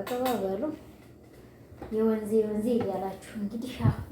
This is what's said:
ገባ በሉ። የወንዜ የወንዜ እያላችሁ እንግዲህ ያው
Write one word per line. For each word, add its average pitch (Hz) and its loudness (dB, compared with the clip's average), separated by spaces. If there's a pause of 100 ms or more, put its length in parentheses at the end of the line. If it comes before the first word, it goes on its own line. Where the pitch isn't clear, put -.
ገባ 247 0 (140)
በሉ። 190 0 (1300)
የወንዜ 220 2
የወንዜ 214 2
እያላችሁ 190 -2
እንግዲህ 226 -6
ያው 233 4 (160)